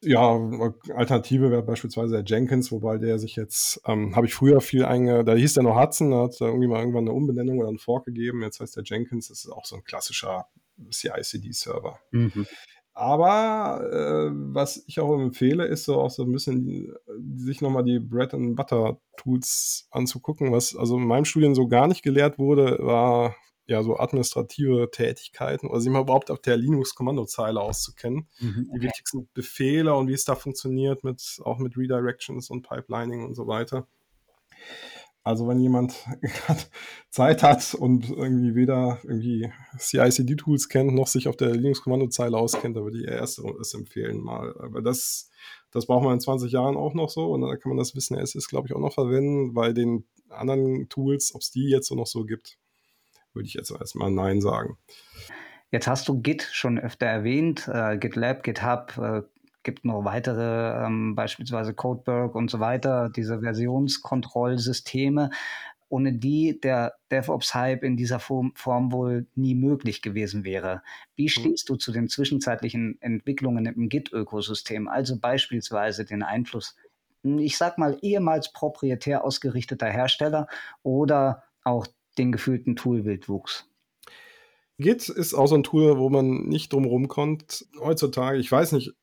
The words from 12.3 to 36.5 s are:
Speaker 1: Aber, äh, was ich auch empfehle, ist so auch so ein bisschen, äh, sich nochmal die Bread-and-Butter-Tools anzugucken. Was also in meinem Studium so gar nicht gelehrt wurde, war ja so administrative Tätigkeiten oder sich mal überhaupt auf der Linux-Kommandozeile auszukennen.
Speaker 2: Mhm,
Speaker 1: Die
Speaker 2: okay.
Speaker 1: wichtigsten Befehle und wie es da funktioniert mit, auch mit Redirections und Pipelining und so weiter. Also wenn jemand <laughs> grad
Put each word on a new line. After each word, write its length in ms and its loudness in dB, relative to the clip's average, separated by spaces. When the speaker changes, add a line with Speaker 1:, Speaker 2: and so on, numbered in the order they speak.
Speaker 1:
Aber, 960 2
äh, 440 0
was 520 -4
ich 140 -8
auch 180 2
empfehle, 480 2
ist 200 -4
so 160 2
auch 80 2
so 140 -6
ein 80 0
bisschen, 580 -2
äh, 40 -16
sich 240 -4
nochmal 240 2
die 140 2
Bread-and-Butter-Tools 1900 -2
anzugucken. 600 -2
Was 240 2
also 220 2
in 80 2
meinem 200 4
Studium 300 6
so 120 4
gar 200 6
nicht 160 2
gelehrt 340 4
wurde, 440 6
war 560 4
ja 160 2
so 140 2
administrative 960 0
Tätigkeiten 760 -4
oder 120 0
sich 100 2
mal 120 4
überhaupt 300 2
auf 100 -6
der 160 2
Linux-Kommandozeile 1040 0
auszukennen. 680 -6
Speaker 2:
Mhm, 240 -4
Speaker 1:
Die 60 -16
Speaker 2:
okay. 100 -6
Speaker 1:
wichtigsten 520 -6
Befehle 640 0
und 140 2
wie 40 0
es 120 -2
da 100 0
funktioniert 680 -2
mit, 400 -8
auch 140 -4
mit 180 -6
Redirections 720 -4
und 180 -10
Pipelining 560 -8
und 120 -10
so 120 -8
weiter. 400 -4
Also 240 0
wenn 120 2
jemand 340 2
<laughs> 0 -
grad 500 -4